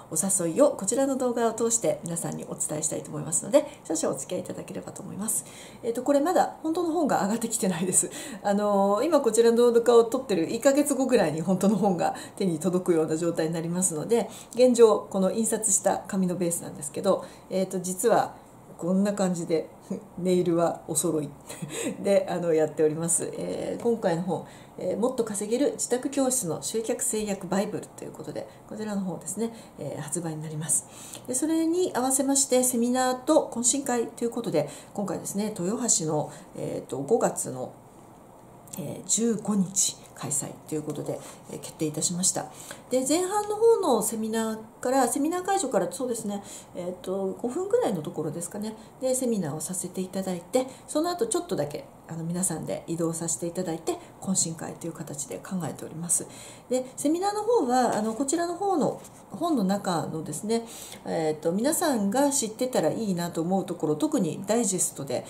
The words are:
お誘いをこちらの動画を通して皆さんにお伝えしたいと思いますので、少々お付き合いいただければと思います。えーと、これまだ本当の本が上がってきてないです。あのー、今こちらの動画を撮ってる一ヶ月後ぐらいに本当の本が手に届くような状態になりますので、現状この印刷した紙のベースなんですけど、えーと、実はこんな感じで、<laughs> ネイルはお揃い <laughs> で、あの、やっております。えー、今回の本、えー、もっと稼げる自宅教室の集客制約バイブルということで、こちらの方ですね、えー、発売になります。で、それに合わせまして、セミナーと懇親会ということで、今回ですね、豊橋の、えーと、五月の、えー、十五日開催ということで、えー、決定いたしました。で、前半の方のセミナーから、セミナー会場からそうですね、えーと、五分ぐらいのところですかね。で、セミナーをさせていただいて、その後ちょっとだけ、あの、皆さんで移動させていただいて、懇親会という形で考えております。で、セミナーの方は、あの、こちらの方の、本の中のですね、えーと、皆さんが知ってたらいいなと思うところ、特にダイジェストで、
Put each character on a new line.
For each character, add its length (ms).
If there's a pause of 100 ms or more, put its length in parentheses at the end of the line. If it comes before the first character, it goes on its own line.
(120)
お 60
誘 400
い 40
を 100
こ 140
ち 120
ら 100
の 80
動 180
画 140
を 60
通 180
し 60
て 260
皆 140
さ 140
ん 40
に 140
お 60
伝 240
え 20
し 80
た 80
い 40
と 100
思 100
い 20
ま 80
す 140
の 40
で、 160 (220)
少 80
々 180
お 60
付 100
き 80
合 20
い 20
い 20
た 80
だ 140
け 80
れ 80
ば 100
と 100
思 120
い 20
ま 140
す。 160 (380)
え 80
ー 20
と、 100
こ 80
れ 80
ま 140
だ 280
本 120
当 100
の 80
本 160
が 160
上 60
が 60
っ 20
て 100
き 80
て 140
な 100
い 60
で 80
す。 180 (320)
あ 100
の 480
ー、 40
今 160
こ 100
ち 100
ら 100
の 40
動 160
画 240
を 80
撮 160
っ 60
て 100
る 180
一 60
ヶ 140
月 220
後 100
ぐ 100
ら 140
い 20
に 80
本 200
当 100
の 80
本 180
が 180 (220)
手 100
に 140
届 280
く 60
よ 100
う 40
な 80
状 160
態 160
に 60
な 80
り 80
ま 140
す 100
の 120
で、 240 (240)
現 220
状 340
こ 120
の 100
印 140
刷 260
し 100
た 280
紙 180
の 80
ベ 120
ー 40
ス 100
な 60
ん 80
で 80
す 80
け 100
ど、 240 (240)
え 140
ー 40
と、 120
実 300
は 260 (440)
こ 140
ん 100
な 100
感 200
じ 120
で、 240 (200)
<laughs> 280
ネ 140
イ 120
ル 120
は 320
お 80
揃 260
い 80 (340)
<laughs> 380
で、 280
あ 80
の、 160
や 140
っ 20
て 120
お 60
り 80
ま 140
す。 240
え 440
ー、 60
今 140
回 180
の 60
本、 240 (320)
え 180
ー、 20
も 120
っ 60
と 100
稼 260
げ 120
る 100
自 160
宅 200
教 220
室 120
の 180
集 200
客 200
制 240
約 220
バ 140
イ 60
ブ 120
ル 80
と 180
い 20
う 60
こ 100
と 80
で、 160 (220)
こ 80
ち 80
ら 100
の 60
方 160
で 100
す 80
ね、 160 (260)
え 220
ー、 20
発 200
売 120
に 80
な 60
り 80
ま 140
す。 160 (420)
で、 80
そ 100
れ 220
に 260
合 100
わ 100
せ 100
ま 140
し 80
て、 180
セ 140
ミ 120
ナ 220
ー 80
と 320
懇 120
親 200
会 240
と 160
い 40
う 20
こ 120
と 80
で、 200 (240)
今 120
回 140
で 60
す 100
ね、 240
豊 180 (220)
橋 60
の、 260 (240)
え 300
ー 40
と、 100
五 200
月 300
の、 240 (1040)
え 240
ー、 40
十 300
五 200
日 420 (220)
開 120
催 200 (160)
と 80
い 40
う 40
こ 100
と 80
で、 180 (320)
え 40
ー、 40
決 140
定 120
い 60
た 100
し 120
ま 100
し 100
た。 140 (420)
で、 180
前 160
半 240
の 80
方 220
の 260
セ 140
ミ 120
ナ 260
ー 260
か 100
ら、 160
セ 120
ミ 100
ナ 100
ー 60
会 140
場 100
か 100
ら 120
そ 140
う 40
で 60
す 100
ね、 180 (320)
え 140
ー 40
と、 480
五 60
分 220
ぐ 120
ら 80
い 40
の 80
と 100
こ 120
ろ 80
で 100
す 80
か 100
ね。 160 (260)
で、 140
セ 120
ミ 120
ナ 120
ー 40
を 60
さ 120
せ 140
て 140
い 80
た 120
だ 140
い 60
て、 260 (200)
そ 140
の 80
後 180
ち 100
ょ 20
っ 80
と 80
だ 120
け、 180 (240)
あ 40
の、 100
皆 200
さ 140
ん 80
で 220
移 100
動 160
さ 160
せ 100
て 80
い 40
た 120
だ 100
い 60
て、 180 (220)
懇 160
親 200
会 180
と 140
い 20
う 40
形 340
で 100
考 260
え 100
て 120
お 20
り 80
ま 140
す。 180 (420)
で、 160 (120)
セ 120
ミ 120
ナ 80
ー 40
の 100
方 240
は、 280
あ 60
の、 120
こ 120
ち 100
ら 100
の 100
方 200
の、 260 (300)
本 240
の 80
中 440
の 160
で 100
す 100
ね、 240 (380)
え 340
ー 20
と、 120
皆 200
さ 220
ん 140
が 220
知 160
っ 20
て 180
た 140
ら 80
い 220
い 40
な 160
と 100
思 200
う 40
と 100
こ 120
ろ、 80
特 240
に 260
ダ 120
イ 80
ジ 100
ェ 40
ス 160
ト 100
で、 240